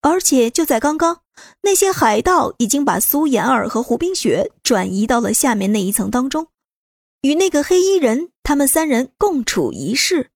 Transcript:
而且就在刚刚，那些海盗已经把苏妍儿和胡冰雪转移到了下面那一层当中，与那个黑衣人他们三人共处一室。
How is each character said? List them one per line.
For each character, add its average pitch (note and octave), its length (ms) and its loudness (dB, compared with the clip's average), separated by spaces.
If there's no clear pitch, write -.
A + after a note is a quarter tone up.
而 E4 200 2
且 B3 280 2
就 D#4+ 160 -2
在 B3+ 140 0
刚 D4 180 -2
刚， E4+ 260 -2
那 G4+ 120 2
些 F#4+ 160 2
海 A3+ 320 0
盗 F4+ 360 2
已 A#3 100 0
经 C#4 160 0
把 F#3 160 0
苏 D4 260 0
妍 A#3+ 180 0
儿 A3 240 0
和 A3+ 140 -2
胡 A#3+ 160 -2
冰 F4+ 160 -2
雪 F#3 380 -2
转 F#3+ 320 0
移 G#3 140 0
到 A#3+ 120 2
了 G#3 140 -2
下 A#3+ 220 0
面 G3 160 0
那 G#3+ 100 0
一 F#3 80 -2
层 G3+ 180 -2
当 B3 220 -2
中， D#4 160 -6
与 C#4 120 2
那 F#4 160 2
个 D4 140 0
黑 F4+ 180 2
衣 G4 140 2
人 C#4+ 340 0
他 D4 100 0
们 C#4+ 120 2
三 D#4+ 220 0
人 C4 300 0
共 E4 260 0
处 C3 280 -2
一 C#3+ 240 -6
室。 D#4 400 -2